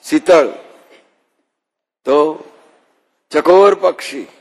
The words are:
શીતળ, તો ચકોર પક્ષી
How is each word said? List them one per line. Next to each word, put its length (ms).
શીતળ, 440
તો 400
ચકોર 440
પક્ષી 520